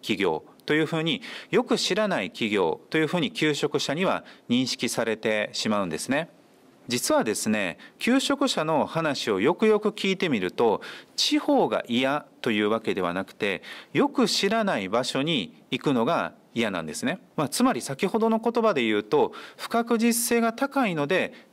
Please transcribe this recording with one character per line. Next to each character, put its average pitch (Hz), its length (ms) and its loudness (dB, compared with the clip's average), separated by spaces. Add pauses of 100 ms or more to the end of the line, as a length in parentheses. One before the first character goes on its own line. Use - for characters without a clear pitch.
企 95 200 -2
業 80 220 0 (220)
と 147 80 2
い 156 80 2
う 151 40 0
ふ 160 120 -4
う 156 40 -2
に、 160 180 -2 (300)
よ 233 140 2
く 247 140 0
知 - 180 -2
ら 214 100 2
な 160 160 0
い 92 80 -6
企 113 200 -4
業 92 300 2 (100)
と 160 80 0
い 160 60 4
う - 40 2
ふ 175 60 -4
う 175 60 0
に 120 120 0
求 151 220 0
職 143 260 -2
者 139 140 -2
に 175 100 -2
は 117 200 -2 (240)
認 123 180 2
識 117 220 -4
さ 117 160 -2
れ 110 120 0
て 107 360 -2
し - 160 -4
ま 104 140 2
う 95 40 -2
ん - 20 -6
で 78 100 -4
す - 100 -8
ね。 147 200 -2 (580)
実 - 280 0
は 175 100 4
で 107 100 0
す - 140 -4
ね、 101 300 -2 (200)
求 262 220 2
職 277 260 0
者 185 180 -2
の 151 200 2
話 156 460 -2
を 95 100 2
よ 147 140 4
く 220 120 2
よ 214 140 4
く 208 100 0
聞 196 220 -2
い 180 60 0
て 180 100 -2
み 127 100 0
る 90 140 -2
と、 113 300 2 (340)
地 - 220 0
方 254 300 4
が 107 200 0
嫌 131 380 0 (160)
と 123 80 0
い 107 100 2
う 104 80 2
わ 110 120 2
け 101 140 -2
で 95 60 -2
は 87 140 -2
な 95 100 -2
く - 100 -16
て、 101 280 -4 (300)
よ 240 160 2
く 269 200 2
知 - 220 0
ら 226 140 0
な 170 140 0
い 95 100 -4
場 117 140 2
所 135 200 -2
に 139 480 -4
行 127 100 -4
く 151 140 0
の 113 100 2
が 123 300 0 (200)
嫌 113 160 0
な 87 120 -4
ん 82 40 -8
で 76 80 -8
す - 100 -6
ね。 151 140 -4 (180)
ま 156 80 0
あ、 127 40 -2
つ - 140 -2
ま 254 100 4
り 127 80 -4
先 139 260 -4
ほ 202 120 -2
ど 220 120 2
の 226 80 2
言 226 240 0
葉 214 120 2
で 135 100 2
言 107 140 2
う 104 40 2
と、 131 300 2 (240)
不 - 120 -12
確 233 300 0
実 233 300 2
性 233 120 2
が 226 120 2
高 269 340 0
い 180 80 0
の 147 120 0
で 151 260 0 (200)